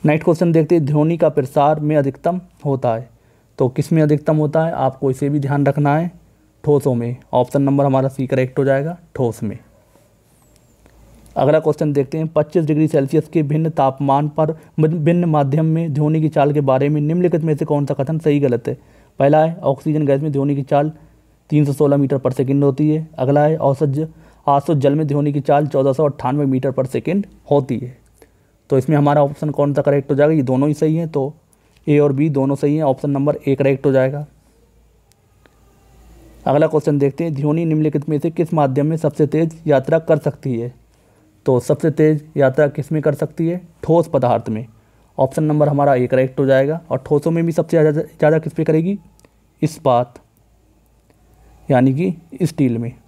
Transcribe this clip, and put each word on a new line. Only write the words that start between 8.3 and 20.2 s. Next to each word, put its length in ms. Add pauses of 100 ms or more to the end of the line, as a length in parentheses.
हो 60
जाएगा, 320 (180)
ठोस 280
में। 140 (1800)
अगला 240
क्वेश्चन 340
देखते 240
हैं, 100
पच्चीस 380
डिग्री 220
सेल्सियस 400
के 160
भिन्न 280
तापमान 580
पर 260 (240)
भिन्न 460
माध्यम 400
में 280
ध्वनि 280
की 80
चाल 240
के 100
बारे 260
में 120
निम्नलिखित 400
में 140
से 100
कौन 200
सा 80
कथन 260
सही 200
गलत 280
है? 100 (420)
पहला 260
है, 100
ऑक्सीजन 500
गैस 160